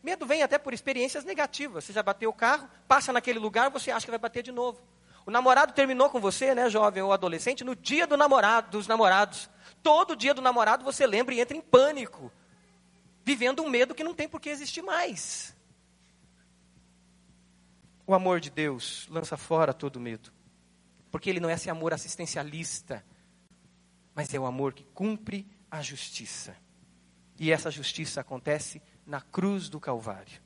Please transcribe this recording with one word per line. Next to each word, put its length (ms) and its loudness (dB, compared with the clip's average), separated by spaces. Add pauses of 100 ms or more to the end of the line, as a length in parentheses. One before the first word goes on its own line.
Medo 220 -6
vem 160 0
até 160 2
por 160 -4
experiências 500 -4
negativas. 600 -6
Você 100 -16
já 80 -2
bateu 280 -2
o 40 -6
carro, 360 0 (180)
passa 260 4
naquele 260 -2
lugar, 300 0
você 220 -6
acha 140 -4
que 60 -10
vai 80 -4
bater 220 -6
de 100 -14
novo. 300 -6 (440)
O 60 -10
namorado 420 6
terminou 360 4
com 100 -2
você, 360 0
né, 140 2
jovem 340 2
ou 100 4
adolescente, 500 -2
no 120 -6
dia 320 0
do 100 2
namorado, 540 6
dos 160 -6
namorados. 600 4 (340)
Todo 320 4
dia 180 0
do 80 -2
namorado 420 2
você 220 0
lembra 300 0
e 40 -2
entra 160 -2
em 60 -10
pânico, 680 4 (920)
vivendo 380 0
um 80 -4
medo 240 2
que 100 -8
não 100 -6
tem 140 -6
por 140 -12
que 80 -10
existir 320 -10
mais. 760 -6 (2500)
O 100 2
amor 240 2
de 100 -10
Deus 600 -6
lança 280 -8
fora 360 2
todo 260 -10
medo, 320 -12 (800)
porque 180 -6
ele 100 -2
não 100 -2
é 40 0
esse 160 -6
amor 240 -2
assistencialista, 1120 -10 (1120)
mas 180 -6
é 60 -4
o 60 -4
amor 280 -4
que 120 -20
cumpre 640 -6 (220)
a 120 -10
justiça. 720 -12 (840)
E 120 0
essa 200 0
justiça 500 -8
acontece 600 -6 (240)
na 160 -10
cruz 480 -4
do 100 -14
Calvário. 680 -10